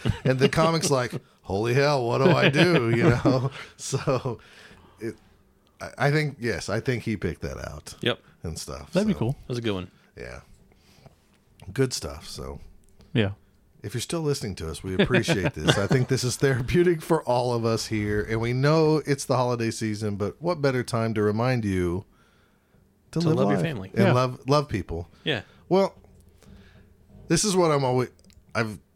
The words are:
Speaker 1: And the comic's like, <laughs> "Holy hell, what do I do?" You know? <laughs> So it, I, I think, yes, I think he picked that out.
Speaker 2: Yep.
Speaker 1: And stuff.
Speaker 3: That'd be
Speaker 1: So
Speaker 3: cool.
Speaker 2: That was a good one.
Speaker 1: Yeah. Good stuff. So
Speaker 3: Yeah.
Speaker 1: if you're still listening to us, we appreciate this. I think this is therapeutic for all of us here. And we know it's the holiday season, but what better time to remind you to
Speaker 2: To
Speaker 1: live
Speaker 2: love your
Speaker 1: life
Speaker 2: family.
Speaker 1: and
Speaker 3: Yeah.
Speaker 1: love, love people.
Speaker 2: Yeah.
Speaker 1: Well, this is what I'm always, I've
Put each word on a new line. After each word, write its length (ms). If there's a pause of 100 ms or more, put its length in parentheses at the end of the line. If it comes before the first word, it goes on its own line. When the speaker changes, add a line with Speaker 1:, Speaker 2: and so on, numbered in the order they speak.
(240)
Speaker 1:
And 160
the 80
comic's 420
like, 220 (180)
<laughs> 120
"Holy 320
hell, 340
what 120
do 120
I 160
do?" 420
You 200
know? 420 (120)
<laughs> 140
So 640 (600)
it, 140 (680)
I, 260
I 40
think, 280
yes, 300
I 100
think 240
he 140
picked 240
that 160
out. 420
Speaker 2:
Yep. 200 (240)
Speaker 1:
And 140
stuff. 360
Speaker 3:
That'd 140
be 60
Speaker 1:
So 60
Speaker 3:
cool. 140
Speaker 2:
That 160
was 80
a 40
good 120
one. 180 (260)
Speaker 1:
Yeah. 220 (1300)
Good 180
stuff. 360
So 340 (520)
Speaker 3:
Yeah. 180 (520)
Speaker 1:
if 100
you're 80
still 200
listening 340
to 140
us, 140
we 120
appreciate 580
this. 240
I 100
think 200
this 160
is 140
therapeutic 640
for 220
all 300
of 120
us 220
here. 420
And 100
we 140
know 520
it's 200
the 100
holiday 360
season, 440
but 260
what 200
better 220
time 320
to 60
remind 440
you 400 (1080)
to 100
Speaker 2:
To 60
Speaker 1:
live 100
Speaker 2:
love 120
your 80
Speaker 1:
life 80
Speaker 2:
family. 300
Speaker 1:
and 120
Speaker 3:
Yeah. 60
Speaker 1:
love, 340
love 220
people. 400 (140)
Speaker 2:
Yeah. 180 (260)
Speaker 1:
Well, 280 (1300)
this 160
is 120
what 160
I'm 120
always, 260 (440)
I've 260 (160)